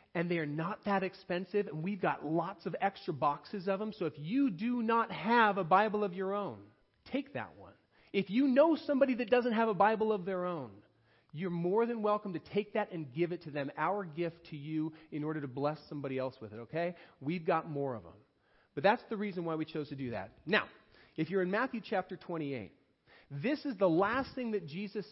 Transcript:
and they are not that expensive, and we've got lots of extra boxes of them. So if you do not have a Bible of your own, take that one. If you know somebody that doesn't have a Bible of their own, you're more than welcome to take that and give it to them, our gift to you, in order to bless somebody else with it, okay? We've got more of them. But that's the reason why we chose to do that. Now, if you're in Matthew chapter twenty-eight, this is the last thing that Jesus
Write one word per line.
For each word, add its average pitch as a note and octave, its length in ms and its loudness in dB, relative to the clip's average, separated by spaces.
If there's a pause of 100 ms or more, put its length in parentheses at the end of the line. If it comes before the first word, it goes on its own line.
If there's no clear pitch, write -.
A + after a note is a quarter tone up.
(140)
and F3 160 0
they F3 80 2
are D#3 80 -2
not D#3+ 380 -4
that G3 180 2
expensive, F#3 640 -4
and D#3 160 -6
we've F#3+ 180 -4
got D3+ 240 0
lots E3 420 -2
of E3 140 -6
extra F#3+ 320 -2
boxes D3+ 540 -2
of G3 140 0
them. G#3+ 180 -4
So F3 80 -2
if D3+ 100 -2
you A#3 320 2
do A3+ 320 0
not A3+ 300 2
have G3+ 480 4
a F#3+ 60 0
Bible G#3 400 6
of F3+ 100 -4
your F#3+ 200 -2
own, E3+ 240 -4 (520)
take C#4 220 -4
that G#2 260 -6
one. G2 140 -20 (400)
If G3 180 0
you B3+ 160 4
know C#4+ 300 8 (100)
somebody C4+ 280 4
that A3 140 -2
doesn't B3 260 4
have A3+ 140 4
a G#3+ 60 2
Bible G#3+ 380 4
of F#3+ 120 -2
their F3+ 200 -4
own, D#3 260 -4 (640)
you're E3+ 180 -4
more F3 340 2
than A#3 160 -2
welcome G#3 340 0
to D#3 40 -4
take - 360 -4
that D#3+ 180 -2
and D#3 200 -8
give E3 200 0
it F3 100 -8
to D#3 80 -12
them, C#3 260 -4
our F#3+ 280 0
gift E3 320 -6 (140)
to D#3 60 -10
you, D#3 360 -4 (180)
in D3+ 140 -6
order D#3 160 -4
to C3+ 80 -6
bless C#3+ 400 -2
somebody C#3 280 -6
else C3 240 -4
with G#2 120 -12
it, G#2+ 80 -12
okay? E3+ 340 -4 (260)
We've D#3+ 240 -2
got E3 240 2
more C#3 280 -2
of F#2 80 -12
them. E2 80 -18 (640)
But C#3+ 80 -4
that's G#3+ 260 6
the A3+ 60 -2
reason F#3+ 280 -4
why D#3+ 120 -2
we D#3 80 -2
chose D3+ 240 -6
to C#3+ 80 -8
do B2+ 160 -6
that. G#2 180 -8 (160)
Now, D3+ 200 2 (500)
if D#3 120 -2
you're F#3+ 140 0
in F3+ 80 0
Matthew A#3 320 -2
chapter F#3+ 320 -4
twenty-eight, C#3+ 560 -6 (600)
this E3 340 -2
is C#4 140 -4
the G3 100 6
last G3+ 460 2
thing A#3+ 180 -4
that F#3 140 -4
Jesus G3 460 -6